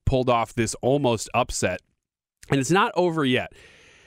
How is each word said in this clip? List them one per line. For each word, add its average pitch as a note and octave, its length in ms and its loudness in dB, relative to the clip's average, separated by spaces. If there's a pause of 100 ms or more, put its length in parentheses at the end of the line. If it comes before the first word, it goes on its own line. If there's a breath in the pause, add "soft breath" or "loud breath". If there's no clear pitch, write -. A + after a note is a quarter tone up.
pulled B2+ 240 2
off A#2 240 0
this A2 280 -2
almost B2+ 520 0
upset. G#2+ 460 -2 (680)
And C#3 100 2
it's C3 100 -2
not G3+ 260 2
over E3 280 0
yet. B2 300 0 (540 loud breath)